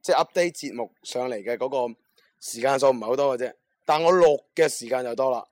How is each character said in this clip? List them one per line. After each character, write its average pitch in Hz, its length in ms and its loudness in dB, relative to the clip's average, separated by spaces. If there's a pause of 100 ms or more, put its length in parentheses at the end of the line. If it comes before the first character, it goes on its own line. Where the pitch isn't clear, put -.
即 180 120 -2
係 - 20 2 (100)
update 180 280 -2
節 139 200 -10
目 117 160 -8 (140)
上 127 260 -6
嚟 120 140 -6
嘅 117 140 -4
嗰 127 100 -4
個 123 260 -4 (460)
時 - 220 -12
間 135 180 0
數 135 120 4
唔 - 20 2
係 110 120 -6
好 123 120 0
多 139 200 0
嘅 123 80 -4
啫， 117 80 -10 (300)
但 156 180 0
我 170 120 4
錄 160 280 6 (140)
嘅 156 140 4
時 117 180 -8
間 127 160 -2
就 120 100 -6
多 131 160 0
啦 117 220 -2